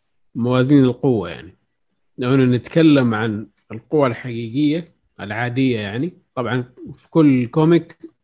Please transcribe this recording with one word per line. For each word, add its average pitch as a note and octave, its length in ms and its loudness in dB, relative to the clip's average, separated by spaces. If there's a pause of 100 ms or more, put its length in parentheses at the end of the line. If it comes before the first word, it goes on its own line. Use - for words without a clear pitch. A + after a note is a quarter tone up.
(360)
لموازين B2+ 480 4
القوة A#2+ 460 0
يعني. B1 280 -16 (600)
لو B2 160 -2
إنه B2+ 220 4
نتكلم C#3 580 2
عن G#2+ 340 -4 (240)
القوة C3 360 -2
الحقيقية B2 840 -6 (260)
العادية A#2+ 600 -4
يعني، A#2 340 -6 (220)
طبعًا B2 380 -6 (200)
في - 160 -20
كل C3+ 380 2
كوميك D#3+ 500 2 (260)